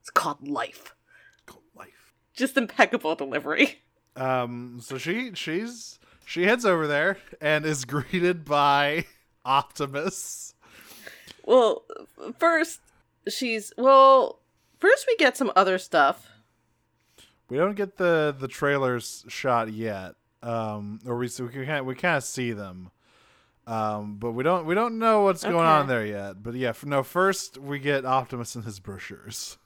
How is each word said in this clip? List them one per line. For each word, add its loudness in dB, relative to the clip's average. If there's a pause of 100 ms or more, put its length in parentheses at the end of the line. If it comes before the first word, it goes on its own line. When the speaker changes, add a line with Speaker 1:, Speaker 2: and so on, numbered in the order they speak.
Speaker 1:
It's -18
called -2
life." -8 (520)
Speaker 2:
Called -20 (140)
life. -20 (220)
Speaker 1:
Just -2
impeccable 2
delivery. 0 (380)
Speaker 2:
Um, -4
so -12
she, -6
she's, -10 (260)
she -4
heads 2
over 2
there 0 (240)
and 2
is -2
<laughs> -12
greeted -2
by 2 (400)
Optimus. -4 (920)
Speaker 1:
Well, 4 (540)
first 2 (480)
she's, -6
well, 8 (400)
first 4
we 2
get 2
some -2
other 4
stuff. 2 (1200)
Speaker 2:
We -6
don't 0
get -6
the, 2
the -6
trailers -2
shot 0
yet, -8 (260)
um, -6
or -4
we, -4 (120)
we -8 (160)
can, -4
we -6
kinda 0
see -6
them, -12 (760)
um, -4
but -6
we -4
don't, 0
we 0
don't -2
know 4
what's 2
going 0
on 6
Speaker 1:
Okay. -2
Speaker 2:
there 0
yet. -8
But -8
yeah, -2
f-, -10
no, 0
first -2
we -8
get 0
Optimus -2
and -10
his -12
brochures. -14